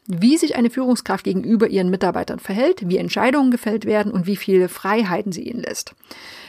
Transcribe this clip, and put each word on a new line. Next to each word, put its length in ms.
wie 300
sich 220
eine 120
Führungskraft 540
gegenüber 460
ihren 200
Mitarbeitern 500
verhält, 500
wie 80
Entscheidungen 540
gefällt 340
werden 260
und 160
wie 80
viele 320
Freiheiten 640
sie 120
ihnen 180
lässt. 340